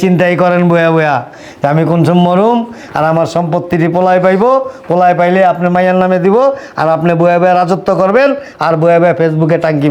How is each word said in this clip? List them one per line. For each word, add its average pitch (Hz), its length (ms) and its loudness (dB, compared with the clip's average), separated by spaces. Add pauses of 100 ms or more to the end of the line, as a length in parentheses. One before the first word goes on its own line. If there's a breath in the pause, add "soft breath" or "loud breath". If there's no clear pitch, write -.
চিন্তাই 180 400 2
করেন 180 280 0
বয়া 165 260 2
বয়া 151 200 0 (440 loud breath)
যে - 120 -2
আমি 160 180 0
কোন 170 140 0
সময় 175 220 2
মরুম 208 320 0 (380 loud breath)
আর 151 160 -2
আমার 160 240 0
সম্পত্তিটি 175 520 -2
পোলায় 185 360 0
পাইবো, 190 260 2 (380 loud breath)
পোলায় 180 300 2
পাইলে 180 220 2 (120)
আপনি 175 220 -4
মাইয়ার 185 280 0
নামে 185 220 0
দিব 196 120 2 (440 loud breath)
আর 156 160 0
আপনি 165 160 0 (100)
বয়া 175 200 2
বয়া 180 120 2
রাজত্ব 180 340 -2 (120)
করবেন 214 280 2 (380 loud breath)
আর 165 160 0
বয়া 170 200 2
বয়া 175 180 2
Facebook-এ 160 440 0
টাঙ্কি 151 260 0